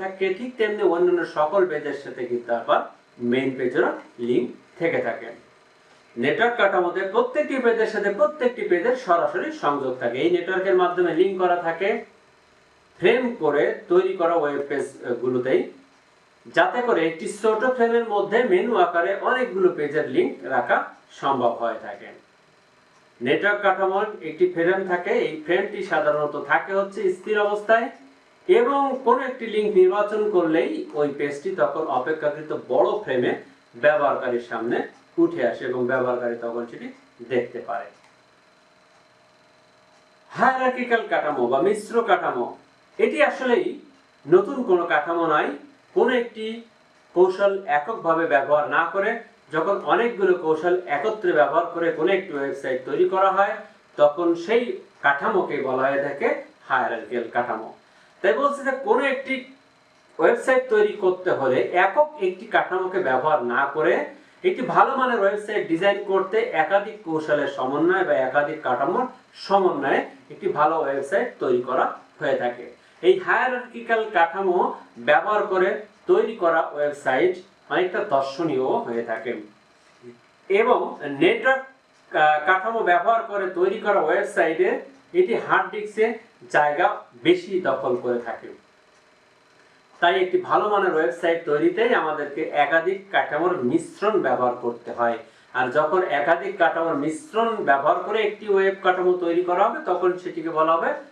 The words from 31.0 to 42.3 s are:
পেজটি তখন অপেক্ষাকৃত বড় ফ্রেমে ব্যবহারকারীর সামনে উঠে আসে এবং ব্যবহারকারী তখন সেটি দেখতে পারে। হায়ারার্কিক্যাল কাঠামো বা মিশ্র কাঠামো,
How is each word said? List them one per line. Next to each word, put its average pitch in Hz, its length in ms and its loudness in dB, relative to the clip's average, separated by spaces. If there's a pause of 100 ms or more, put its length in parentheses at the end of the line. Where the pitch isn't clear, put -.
পেজটি 143 320 -4 (120)
তখন 156 220 0 (160)
অপেক্ষাকৃত 151 520 -4 (200)
বড় 139 180 4 (140)
ফ্রেমে 127 300 0 (500)
ব্যবহারকারীর 127 640 2
সামনে 117 280 -2 (460)
উঠে 160 260 0
আসে 123 200 -6
এবং 123 120 -2 (100)
ব্যবহারকারী 123 440 0 (100)
তখন 120 260 -6
সেটি 240 160 -14 (420)
দেখতে - 380 -2
পারে। - 200 -8 (2500)
হায়ারার্কিক্যাল 247 760 2
কাঠামো 127 400 0
বা 135 160 2
মিশ্র 208 280 -2 (140)
কাঠামো, - 360 0 (580)